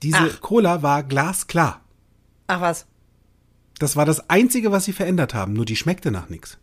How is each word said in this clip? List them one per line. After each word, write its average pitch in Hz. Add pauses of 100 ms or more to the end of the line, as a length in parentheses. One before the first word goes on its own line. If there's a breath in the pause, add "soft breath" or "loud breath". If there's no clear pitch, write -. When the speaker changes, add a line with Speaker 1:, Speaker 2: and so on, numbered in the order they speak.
Speaker 1:
Diese 156
Speaker 2:
Ach. 165
Speaker 1:
Cola 175
war 143
glasklar. 147 (680)
Speaker 2:
Ach 180
was. 170 (960)
Speaker 1:
Das 143
war 147
das 156
Einzige, 220
was 190
sie 202
verändert 180
haben. 101
Nur 113
die 110
schmeckte 165
nach 90
nix. -